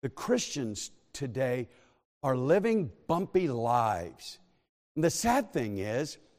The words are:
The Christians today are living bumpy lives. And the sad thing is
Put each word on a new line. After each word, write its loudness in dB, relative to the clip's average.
The -2
Christians -2
today -4
are 2
living 2
bumpy 0
lives. 0
And 0
the 6
sad 0
thing -2
is -4